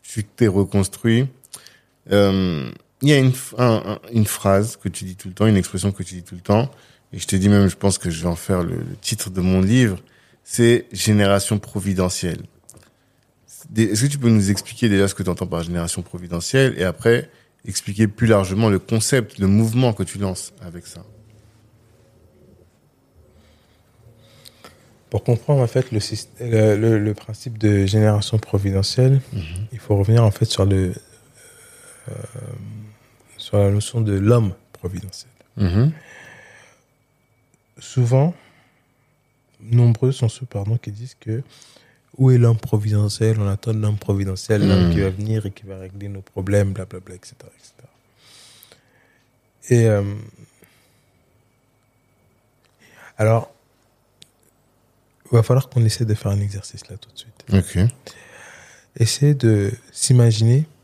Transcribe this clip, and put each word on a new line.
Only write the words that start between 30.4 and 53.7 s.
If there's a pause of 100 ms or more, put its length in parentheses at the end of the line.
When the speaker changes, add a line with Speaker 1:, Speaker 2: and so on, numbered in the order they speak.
Speaker 2:
sur
le... (1160)
Euh, (1400)
sur
la
notion
de
l'homme (180)
providentiel. (260)
Speaker 1:
Mhm. (1900)
Speaker 2:
Souvent, (1300)
nombreux
sont
ceux,
pardon,
qui
disent
que (760)
où
est
l'homme
providentiel ?
On
attend
l'homme
providentiel,
l'homme
Speaker 1:
Mhm.
Speaker 2:
qui
va
venir
et
qui
va
régler
nos
problèmes,
blablabla,
et
cetera,
et
cetera. (1800)
Et,
euh... (3250)
alors, (1800)